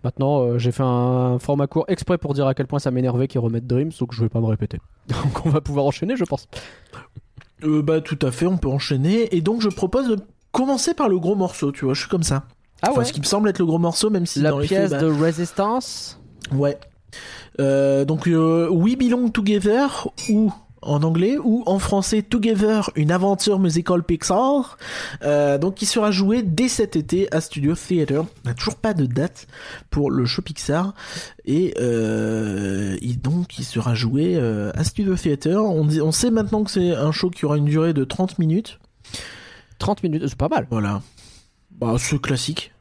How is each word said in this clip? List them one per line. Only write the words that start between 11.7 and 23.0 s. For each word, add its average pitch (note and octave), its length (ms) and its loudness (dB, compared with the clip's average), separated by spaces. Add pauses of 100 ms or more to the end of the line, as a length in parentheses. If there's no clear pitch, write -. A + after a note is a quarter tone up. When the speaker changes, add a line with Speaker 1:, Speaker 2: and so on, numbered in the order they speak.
Speaker 2:
tu C#3 140 -8
vois, C3 100 0
je - 60 -6
suis - 80 -8
comme F3 140 0
ça. C3+ 200 0 (400)
Speaker 1:
Ah G3 80 4
Speaker 2:
Enfin, C4 80 2
Speaker 1:
ouais. A#3+ 60 2
Speaker 2:
ce - 80 -6
qui D3 80 -4
me C#3 40 -6
semble G#3 240 2
être F#3+ 100 -2
le F3 60 4
gros D#3+ 140 2
morceau, E3+ 320 0
même F3 160 0
si - 120 -4
Speaker 1:
La D3+ 120 4
Speaker 2:
dans C#3+ 80 -2
les D3 80 -2
Speaker 1:
pièce F#3+ 240 2
Speaker 2:
faits, C#3+ 80 0
bah - 0 -
Speaker 1:
de D#3+ 80 2
Resistance. E3+ 1120 -2 (320)
Speaker 2:
Ouais. C#3+ 260 0 (840)
Euh, C#3 440 4
donc, D#3 240 0
euh, E3 420 4
We F#3+ 280 2
Belong B3 340 2
Together, G#3+ 760 2 (220)
ou G#3+ 220 4 (300)
en C#3+ 220 0
anglais, F3 380 2
ou A#3 260 2
en F#3+ 120 2
français G#3 440 0
Together, G#3+ 720 2
une D3+ 160 2